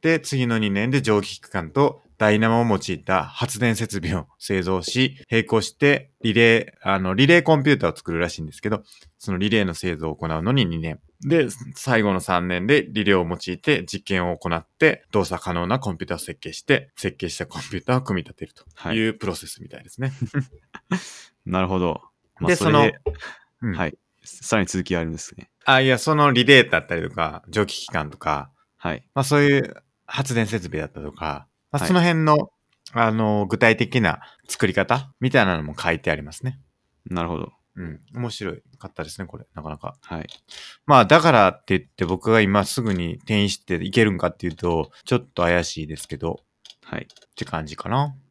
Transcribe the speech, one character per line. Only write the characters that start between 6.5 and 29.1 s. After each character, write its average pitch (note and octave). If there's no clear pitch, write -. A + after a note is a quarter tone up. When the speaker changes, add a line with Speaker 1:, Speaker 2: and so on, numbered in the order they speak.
Speaker 1:
ー、 G2
あ G2
の、 F#2
リ C3
レ E3+
ー -
コ D#3+
ン C#3
ピ D3
ュ C#3
ー C3+
タ G#2
ー D#2
を -
作 -
る E2
ら F2
し -
い D#2+
ん -
で D2+
す -
け G#2+
ど、 G#2
そ -
の F2+
リ G2+
レ G#2+
ー -
の F2
製 E2+
造 D#2+
を D2+
行 E2
う D#2+
の G#2+
に C3
二 E2
年。 D#2+
で、 D3
最 A#2+
後 G#2
の F2+
三 F2+
年 F2+
で C#3
リ G#2+
レ G2
ー F#2
を F2
用 F2+
い F2
て A2+
実 F#2+
験 F2+
を E2+
行 -
っ E2
て、 -
動 G2
作 F2
可 F2
能 F2
な B2
コ A2+
ン E2
ピ F#2
ュ -
ー -
タ F2
ー -
を -
設 -
計 E2
し -
て、 -
設 -
計 F2
し -
た -
コ -
ン -
ピ -
ュ -
ー -
タ B2
ー B2+
を C3
組 F#2
み -
立 -
て -
る -
と -
い A2
う A2
プ F#2+
ロ F2+
セ -
ス -
み -
た -
い -
で -
す -
ね。 C3+
Speaker 2:
は F#3
い。 -
<laughs> -
な F2+
る F#2
ほ F#2
ど。 F2
ま -
あ、 -
Speaker 1:
で、 F3+
Speaker 2:
そ D#3+
れ -
で、 A2+
Speaker 1:
そ -
の、 -
う -
ん。 F2
Speaker 2:
は F2
い。 -
さ -
ら G#2+
に F2+
続 F#2
き F2+
が F2
あ -
る D#2+
ん E2
で D#2+
す -
ね。 -
Speaker 1:
あ、 C3
い C3
や、 B2+
そ D#3
の D3
リ B2
レ C3+
ー -
だ E2
っ -
た F2
り E2
と E2+
か、 D#2+
蒸 G2+
気 G2+
機 -
関 D#2
と -
か、 D2
Speaker 2:
は E2
い。 -